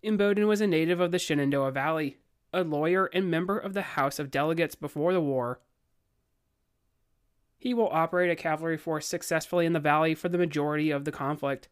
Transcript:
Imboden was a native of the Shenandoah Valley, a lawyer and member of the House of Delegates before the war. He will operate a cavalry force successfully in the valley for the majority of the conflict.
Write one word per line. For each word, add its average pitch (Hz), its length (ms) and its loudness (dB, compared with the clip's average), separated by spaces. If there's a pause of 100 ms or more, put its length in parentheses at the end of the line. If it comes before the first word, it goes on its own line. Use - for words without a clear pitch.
Imboden 208 420 2
was 214 140 2
a 214 60 2
native 170 340 2
of 175 120 2
the 180 60 0
Shenandoah 143 520 0
Valley, 143 480 -2 (340)
a 180 120 0
lawyer 165 420 2
and 185 240 -2
member 180 280 0
of 196 140 -8
the 196 100 -4
House - 360 -2
of 139 120 -6
Delegates 160 440 0
before 151 380 -2
the 185 80 2
war. 127 400 -2 (2000)
He 247 160 -4
will 233 180 2
operate 175 400 2
a 165 60 0
cavalry 160 400 -2
force 151 300 -4
successfully 170 580 -2
in 165 80 2
the 160 80 2
valley 156 340 4
for 175 140 -6
the 175 100 0
majority 151 520 0
of 143 140 -2
the 147 80 -4
conflict. 139 600 -4